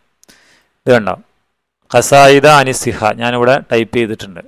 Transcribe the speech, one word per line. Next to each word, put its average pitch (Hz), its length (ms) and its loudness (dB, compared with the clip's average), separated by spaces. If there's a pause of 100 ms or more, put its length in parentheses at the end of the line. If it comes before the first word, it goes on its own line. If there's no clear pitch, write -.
(840)
ഇത് 131 140 -2
കണ്ടോ, 95 180 -4 (800)
ഖസായിദ 139 540 4 (120)
അനി 131 220 -2
സിഹ 110 300 -4 (100)
ഞാനിവിടെ 123 340 -2 (160)
ടൈപ്പ് 113 260 -2
ചെയ്തിട്ടുണ്ട്. 104 500 -8